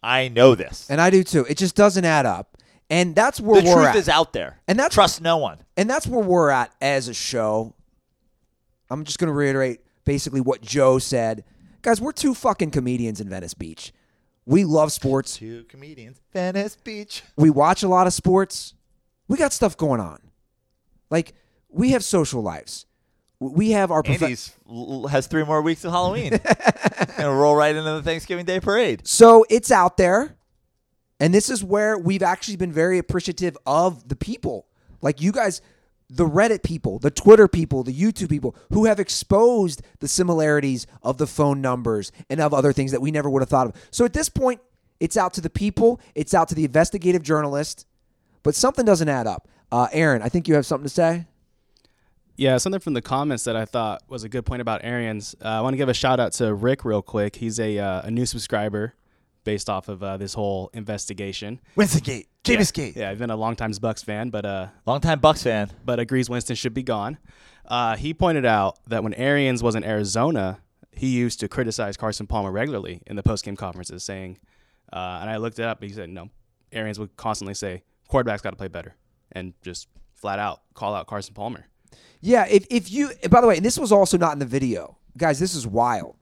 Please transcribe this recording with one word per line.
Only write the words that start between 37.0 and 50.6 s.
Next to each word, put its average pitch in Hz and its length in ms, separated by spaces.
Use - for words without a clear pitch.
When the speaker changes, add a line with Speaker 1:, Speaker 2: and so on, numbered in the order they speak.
Speaker 2:
the 139 100
Twitter 208 380
people, 147 340
the 123 100
YouTube 180 380
people 131 240
who 214 140
have 208 160
exposed 202 840
the 147 100
similarities 151 760
of 131 160
the 147 80
phone 143 340
numbers 120 520
and 143 100
of 147 140
other 139 180
things 135 200
that 127 80
we 139 100
never 147 180
would 135 140
have 127 60
thought 127 180
of. - 240
So - 140
at 240 80
this 311 160
point, 254 320
it's 165 160
out 185 180
to 185 60
the 165 100
people. 226 500
It's 151 200
out 190 140
to 165 60
the 156 100
investigative 170 600
journalist. 147 600
But 147 100
something 254 320
doesn't 165 220
add 127 180
up. - 220
Uh, 120 200
Aaron, 151 300
I 113 60
think 175 180
you 160 80
have 147 120